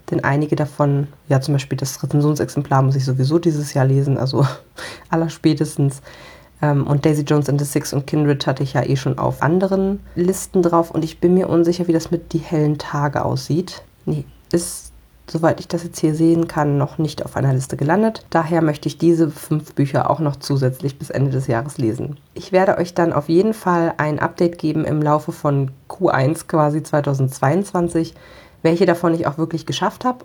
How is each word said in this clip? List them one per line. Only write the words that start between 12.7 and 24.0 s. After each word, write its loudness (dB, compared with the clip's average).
Tage -2
aussieht. -4
Nee, -4
ist, -4
soweit 0
ich -14
das -6
jetzt -10
hier 0
sehen 2
kann, 0
noch -2
nicht -2
auf -8
einer 2
Liste -2
gelandet. 0
Daher 2
möchte 0
ich -10
diese 4
fünf -6
Bücher 0
auch 0
noch 0
zusätzlich -2
bis -12
Ende 0
des -2
Jahres -2
lesen. -2
Ich -14
werde 2
euch -4
dann 0
auf -2
jeden 4
Fall 0
ein -2